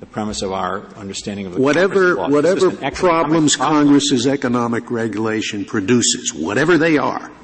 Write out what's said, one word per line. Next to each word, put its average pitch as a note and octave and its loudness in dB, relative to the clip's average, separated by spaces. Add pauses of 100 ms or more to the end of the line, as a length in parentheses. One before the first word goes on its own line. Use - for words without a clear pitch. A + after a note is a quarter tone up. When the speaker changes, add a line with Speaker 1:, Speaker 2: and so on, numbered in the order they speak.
Speaker 1:
the - -18
premise G#2+ -8
of G2 -4
our F#2+ -4 (120)
understanding G2+ -10
of F2 -12
the A2 -2
Speaker 2:
Whatever, F3+ 2
Speaker 1:
Congress - -
clause. D3 2
It's F#3 2
just - 2
Speaker 2:
whatever F3+ 4
Speaker 1:
an - -4
economic - -4
Speaker 2:
problems D#3+ 2
Speaker 1:
problem. D3 2
Speaker 2:
Congress's C#3 4
economic A#2+ -2
regulation A2 -4
produces, A2+ 0
whatever A2+ 0
they D#3 2
are, - -4 (120)